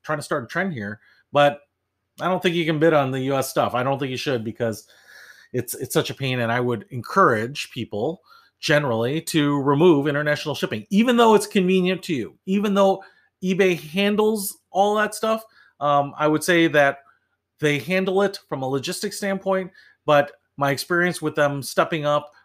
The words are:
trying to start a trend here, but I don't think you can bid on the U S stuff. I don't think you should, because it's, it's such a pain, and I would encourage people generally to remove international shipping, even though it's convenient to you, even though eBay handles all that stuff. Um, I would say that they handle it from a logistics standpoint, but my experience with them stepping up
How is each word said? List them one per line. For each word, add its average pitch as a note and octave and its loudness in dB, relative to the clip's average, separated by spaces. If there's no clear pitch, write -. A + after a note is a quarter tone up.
trying D3+ -4
to D3 -10
start D3 -4
a - -12
trend F3+ -6
here, G#2+ -10
but C#3+ 4
I D#3+ -4
don't F#3 -2
think F3+ 0
you E3 0
can D#3 0
bid D#3+ 4
on C#3+ 2
the C3 -4
U C3+ -2
S C3 -2
stuff. A2+ 0
I B2 0
don't C3+ 0
think C3+ -6
you B2+ -6
should, B2 -4
because A2+ -6
it's, B2 -6
it's - -10
such D#3 0
a B2+ -10
pain, B2+ -4
and A2+ -2
I B2 0
would A#2+ -2
encourage B2+ 0
people B2+ -6
generally C#3+ 0
to D3 0
remove C#3+ 4
international D3 -2
shipping, A#2 -6
even A#3 4
though A3+ 6
it's G#3 2
convenient F#3 2
to F3 -4
you, A2+ -6
even G3+ 0
though F#3+ 4
eBay F#3 2
handles G3+ -2
all G#3 0
that G#3 -2
stuff. A3 -4
Um, C#3+ 2
I D3+ 2
would D#3 0
say E3 4
that C#3 2
they D3 0
handle F#3 -2
it G3 0
from C#3 -6
a C3 -6
logistics C#3 -6
standpoint, F#3+ -4
but C#3+ 2
my C#3 0
experience F3 -2
with D#3 -4
them C#3+ 0
stepping D#3+ -2
up D3 0